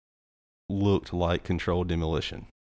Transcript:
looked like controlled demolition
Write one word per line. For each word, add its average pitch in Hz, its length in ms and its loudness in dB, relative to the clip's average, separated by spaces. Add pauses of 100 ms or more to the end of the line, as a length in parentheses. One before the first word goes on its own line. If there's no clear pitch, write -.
(680)
looked 98 440 2
like 87 320 0
controlled 87 440 0
demolition 82 580 -2 (180)